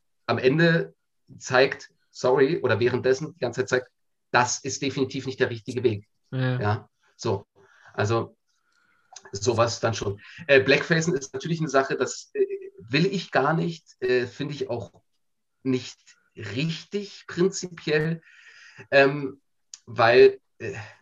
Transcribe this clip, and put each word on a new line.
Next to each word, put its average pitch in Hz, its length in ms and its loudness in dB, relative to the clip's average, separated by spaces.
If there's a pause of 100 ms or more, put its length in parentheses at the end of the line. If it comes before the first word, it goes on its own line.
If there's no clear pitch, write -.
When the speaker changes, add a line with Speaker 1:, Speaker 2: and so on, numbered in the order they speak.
(280)
Speaker 1:
am 117 100 0
Ende 160 560 2 (460)
zeigt, 131 500 0 (220)
sorry, 139 500 2
oder 110 180 0
währenddessen 127 540 0
die - 60 -20
ganze - 220 -4
Zeit - 80 -8
zeigt, 127 220 -2 (400)
das 123 280 0
ist - 220 -8
definitiv 135 440 -4
nicht 127 140 -6
der 123 100 0
richtige 117 340 -6
Weg. 110 240 -2 (240)
Speaker 2:
Ja. 127 280 -2
Speaker 1:
Ja, 107 300 -4 (260)
so. 101 300 -6 (480)
Also 110 440 -2 (920)
sowas 113 480 0
dann 113 140 -2
schon. 101 260 -6 (280)
Äh, 139 140 8
Blackfacen 147 540 2
ist - 180 -8
natürlich 165 260 -6
eine 151 100 -4
Sache, 135 260 0
das, - 380 -6
äh, 135 120 0 (320)
will 135 280 0
ich 196 260 -4
gar 143 220 0
nicht, 165 320 -4 (160)
äh, 127 260 0
finde 143 260 -8
ich 131 160 -8
auch 117 220 -8 (720)
nicht 127 360 -4 (360)
richtig 160 920 -8
prinzipiell, 165 920 -2 (680)
ähm, 139 520 2 (440)
weil, 120 540 6 (200)
äh, 110 140 -10 (280)